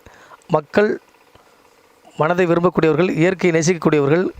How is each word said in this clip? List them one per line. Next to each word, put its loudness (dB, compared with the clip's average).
மக்கள் 0
மனதை 0
விரும்பக்கூடியவர்கள், 0
இயற்கையை 0
நேசிக்கக்கூடியவர்கள், 0